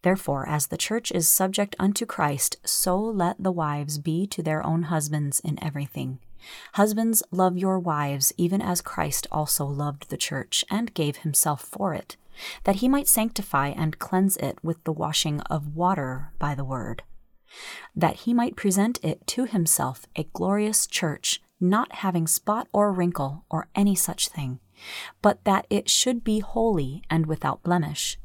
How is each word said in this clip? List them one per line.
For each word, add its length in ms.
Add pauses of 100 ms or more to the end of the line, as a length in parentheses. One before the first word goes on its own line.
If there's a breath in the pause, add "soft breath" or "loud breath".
Therefore, 460
as 200
the 80
church 340
is 160
subject 540
unto 260
Christ, 580
so 320
let 460
the 80
wives 480
be 300
to 140
their 220
own 200
husbands 560
in 220
everything. 580 (540 loud breath)
Husbands, 580
love 260
your 220
wives, 560
even 260
as 180
Christ 520
also 340
loved 420
the 80
church 540
and 240
gave 240
himself 440
for 300
it, 240 (460 loud breath)
that 140
he 120
might 200
sanctify 600
and 280
cleanse 380
it 260
with 220
the 80
washing 500
of 320
water 640
by 160
the 100
word, 380 (920 loud breath)
that 220
he 180
might 220
present 460
it 240
to 180
himself 640 (100)
a 160
glorious 540
church, 560 (180)
not 360
having 300
spot 460
or 200
wrinkle 580
or 240
any 200
such 340
thing, 320 (640 loud breath)
but 220
that 260
it 200
should 320
be 180
holy 680
and 160
without 360
blemish. 640